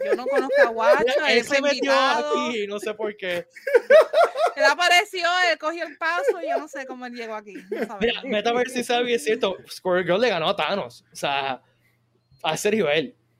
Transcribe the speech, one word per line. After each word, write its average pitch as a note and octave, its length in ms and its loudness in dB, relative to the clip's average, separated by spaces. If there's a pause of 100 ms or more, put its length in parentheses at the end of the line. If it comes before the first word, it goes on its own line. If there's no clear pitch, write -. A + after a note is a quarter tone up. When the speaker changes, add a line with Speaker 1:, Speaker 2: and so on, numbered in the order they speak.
Speaker 1:
Yo - 120 0
no B3 100 -4
conozco C5+ 340 2
a B4+ 100 4
Guacho, A3+ 360 2
Speaker 2:
Mira, C#4+ 260 0
Speaker 1:
él A#3 60 4
Speaker 2:
él A#3 60 0
Speaker 1:
fue C#4+ 120 -2
Speaker 2:
se C#4 60 0
metió C#4+ 140 0 (160)
Speaker 1:
invitado. C4+ 560 0
Speaker 2:
aquí A3 160 -4
y - 20 -6
no G#3 140 -8
sé G#3+ 140 -6
por G#3 220 -8
qué. F3 300 -6 (1080)
Speaker 1:
Él C#4+ 80 2
apareció, F4 600 2 (240)
él D#4 80 0
cogió D#4+ 300 -6
el D4 100 -14
paso, F4 460 -2
yo - 160 -2
no D4 80 -10
sé D4 180 -12
cómo B3+ 220 -14
él A#3+ 80 -14
llegó A3+ 220 -10
aquí. G#3 180 -16 (160)
No - 160 -6
sabemos. G#3+ 140 -10
Speaker 2:
Mira, A3 240 -2
Metaverse A#3+ 500 -2
si A#3+ 80 -2
sabe, A#3+ 320 0
es A#3 80 -2
cierto. G3+ 340 -2 (140)
Squirrel F#3 340 -2
Girl F3 160 2
le B3 100 2
ganó E3+ 180 -2
a G3 80 0
Thanos. D3 560 -4
O - 40 -20
sea, C#3 460 -4 (800)
a D#3 120 -2
ese G#3 180 -2
nivel. D#3 420 0 (260)